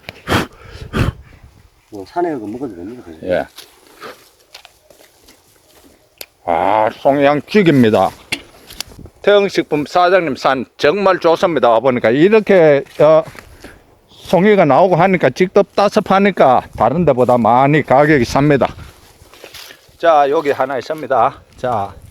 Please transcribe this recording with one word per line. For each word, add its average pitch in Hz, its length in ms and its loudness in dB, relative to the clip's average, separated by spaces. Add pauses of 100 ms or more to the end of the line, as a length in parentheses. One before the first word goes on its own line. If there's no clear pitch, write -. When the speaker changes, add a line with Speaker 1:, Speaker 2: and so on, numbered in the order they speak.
(1900)
Speaker 1:
뭐 98 160 -14
산에 175 280 -6
그 110 100 -10
먹어도 117 300 -12
됩니다, 104 300 -16
그죠? 80 180 -20
Speaker 2:
예. 87 220 -4 (3000)
아, 95 460 -2
송이향 143 540 0
죽입니다. 123 640 2 (1120)
태흥식품 180 640 -2
사장님 180 500 0
산 135 300 -2 (100)
정말 190 440 0
좋습니다. 156 600 2
보니까 120 300 0
이렇게, 160 760 2 (160)
어, 156 240 4 (840)
송이가 190 580 0
나오고 165 300 2
하니까 170 340 2
직접 185 460 0
따서 208 260 0
파니까 180 600 0 (140)
다른 139 280 -2
데보다 123 320 2
많이 131 460 2
가격이 143 420 2
삽니다. 143 420 0 (1300)
자, 147 320 2
여기 147 220 -2
하나 131 260 -4
있습니다. 135 640 -4 (140)
자, 104 380 -6 (180)